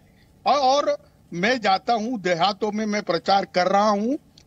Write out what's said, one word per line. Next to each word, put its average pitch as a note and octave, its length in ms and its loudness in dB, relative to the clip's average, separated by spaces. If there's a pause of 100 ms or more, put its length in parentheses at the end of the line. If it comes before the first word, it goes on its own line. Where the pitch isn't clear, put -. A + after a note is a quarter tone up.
(460)
और, A#3+ 100 4
और C#4+ 540 0 (220)
मैं G#3+ 280 0
जाता G3 320 0
हूं A3+ 280 -4
देहातों F#3 520 -2
में, G#3+ 140 -4
मैं G#3 160 -4
प्रचार F#3 420 0
कर F3+ 220 0
रहा G3+ 220 2
हूं, G#3+ 280 0 (300)